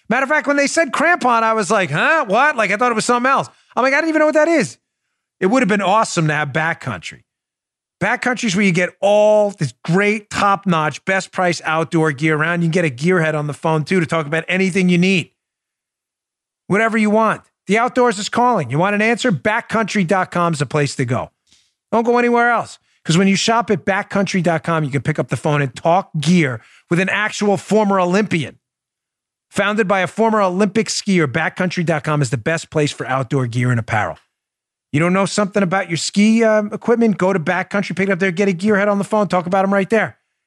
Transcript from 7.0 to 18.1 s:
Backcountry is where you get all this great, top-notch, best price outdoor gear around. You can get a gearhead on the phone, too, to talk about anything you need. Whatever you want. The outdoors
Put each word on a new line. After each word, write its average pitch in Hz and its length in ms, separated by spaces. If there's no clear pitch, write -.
Backcountry 240 440
is 190 100
where 208 100
you 190 60
get 175 300
all 208 500
this 156 220
great, 208 460
top-notch, 175 720
best 190 280
price 180 340
outdoor 156 460
gear 151 260
around. 170 240
You 170 60
can 160 40
get 175 140
a 156 40
gearhead 156 440
on 147 140
the - 60
phone, 160 300
too, 190 160
to 165 60
talk 160 200
about 160 220
anything 185 400
you 180 100
need. 180 340
Whatever 220 300
you 214 120
want. 214 340
The 196 100
outdoors 240 420